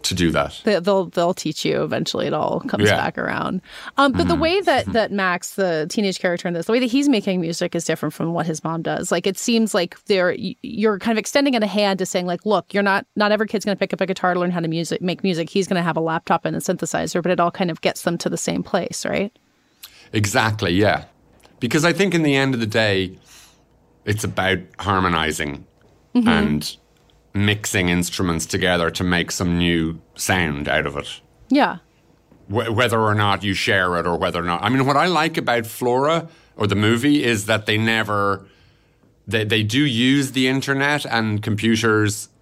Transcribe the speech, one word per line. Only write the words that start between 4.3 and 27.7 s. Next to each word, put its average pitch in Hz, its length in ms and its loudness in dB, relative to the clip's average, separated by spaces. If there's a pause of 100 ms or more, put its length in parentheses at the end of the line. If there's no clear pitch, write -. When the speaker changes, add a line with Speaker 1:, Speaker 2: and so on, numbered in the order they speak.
Speaker 1:
Mm-hmm. 294 80 0
Speaker 2:
way 349 180 2
that, 311 240 2
Speaker 1:
Mm-hmm. 196 80 -4
Speaker 2:
that 220 200 2
Max, 190 420 -2
the 170 360 0
teenage 196 300 0
character 175 260 -2
in 175 80 -2
this, 165 120 -4
the 220 60 0
way 247 60 4
that 254 120 2
he's 277 180 2
making 196 320 2
music 170 340 -4
is 170 100 -2
different 156 300 -2
from 165 180 -2
what 160 140 -2
his 156 160 -4
mom 165 200 -4
does. 156 280 -4
Like, 180 160 0
it 202 100 0
seems 226 380 0
like 180 300 0
they're, 180 340 2
y-, - 240 -6
you're 208 380 0
kind 226 160 0
of - 20 0
extending 277 380 2
out 214 80 2
a - 20 0
hand 196 320 0
to 185 80 -2
saying, 180 200 -2
like, 175 200 -4
Look, 190 260 0
you're 202 120 0
not, 196 200 2 (120)
not 208 160 2
every 214 160 0
kid's 202 160 -2
gonna 196 120 0
pick - 160 -2
up 175 80 -6
a 190 60 2
guitar 180 280 0
to 180 40 0
learn 180 140 0
how 175 80 -2
to 165 80 -2
music, 165 340 -2
make 175 220 -2
music, 170 260 0
he's 190 180 0
gonna 180 140 0
have 160 140 0
a 160 40 0
laptop 165 440 0
and 160 120 -2
a 160 40 -4
synthesizer, 165 640 -2
but 175 100 0
it 175 80 0
all 170 100 2
kind 180 200 -2
of 160 100 -8
gets - 220 -2
them 175 160 0
to - 100 -4
the 180 80 -2
same 170 260 -2
place, - 420 -4
right? 196 280 -2 (800)
Speaker 1:
Exactly, 107 600 2
yeah. 92 320 4 (560)
Because 147 240 0
I 175 80 4
think 180 220 2
in 165 80 2
the 143 140 2
end 135 180 2
of 120 60 -2
the 113 60 0
day, 98 500 0 (880)
it's 107 200 -2
about 95 340 0 (200)
harmonizing 80 880 -2 (480)
Speaker 2:
Mm-hmm. 233 140 4
Speaker 1:
and 208 480 0 (580)
mixing 101 560 0